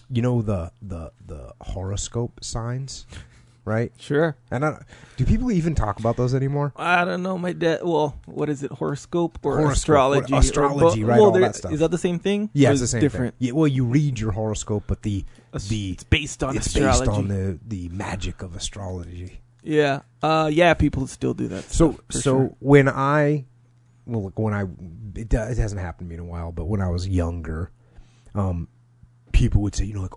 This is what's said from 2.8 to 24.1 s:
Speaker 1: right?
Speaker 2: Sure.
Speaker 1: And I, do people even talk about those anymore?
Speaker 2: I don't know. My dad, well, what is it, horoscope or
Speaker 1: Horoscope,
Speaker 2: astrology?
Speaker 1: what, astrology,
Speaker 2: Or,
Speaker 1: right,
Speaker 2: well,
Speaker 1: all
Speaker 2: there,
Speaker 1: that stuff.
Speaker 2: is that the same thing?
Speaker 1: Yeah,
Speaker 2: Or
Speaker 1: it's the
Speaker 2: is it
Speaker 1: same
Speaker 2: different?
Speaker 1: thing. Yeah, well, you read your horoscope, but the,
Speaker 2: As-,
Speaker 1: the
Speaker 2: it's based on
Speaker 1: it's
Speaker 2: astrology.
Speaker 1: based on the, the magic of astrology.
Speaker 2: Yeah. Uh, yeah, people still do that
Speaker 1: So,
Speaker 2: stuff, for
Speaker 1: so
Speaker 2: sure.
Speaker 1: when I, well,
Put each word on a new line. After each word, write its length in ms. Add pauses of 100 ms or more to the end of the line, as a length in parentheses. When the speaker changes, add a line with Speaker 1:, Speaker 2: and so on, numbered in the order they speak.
Speaker 1:
right? 320
Speaker 2:
Sure. 400 (140)
Speaker 1:
And 160
I, 160 (340)
do 80
people 280
even 240
talk 240
about 160
those 180
anymore? 400
Speaker 2:
I 300
don't 180
know. 160
My 140
dad, 320
well, 420
what 220
is 160
it, 80
horoscope 720
or 140
Speaker 1:
Horoscope, 180
Speaker 2:
astrology? 560
Speaker 1:
what, 120
astrology, 600
Speaker 2:
Or, 20
Speaker 1:
right, 100
Speaker 2:
well, 100
Speaker 1:
all 60
Speaker 2:
there, 100
Speaker 1:
that 120
stuff. 180
Speaker 2:
is 60
that 140
the 60
same 200
thing? 340
Speaker 1:
Yeah, 180
Speaker 2:
Or 20
Speaker 1:
it's 80
the 40
Speaker 2:
is 60
it 40
Speaker 1:
same 60
Speaker 2:
different? 380
Speaker 1:
thing. 80
Yeah, 60
well, 160
you 160
read 340
your 140
horoscope, 560
but 140
the, 220 (280)
Speaker 2:
As-, 160
Speaker 1:
the 240
Speaker 2:
it's 100
based 400
on 140
Speaker 1:
it's 100
Speaker 2:
astrology. 320
Speaker 1:
based 120
on 180
the, 360
the 260
magic 520
of 140
astrology. 840 (220)
Speaker 2:
Yeah. 380 (200)
Uh, 320
yeah, 220
people 320
still 260
do 140
that 240
Speaker 1:
So, 220
Speaker 2:
stuff, 140
for 60
Speaker 1:
so 80
Speaker 2:
sure. 380
Speaker 1:
when 300
I, 580 (600)
well, 180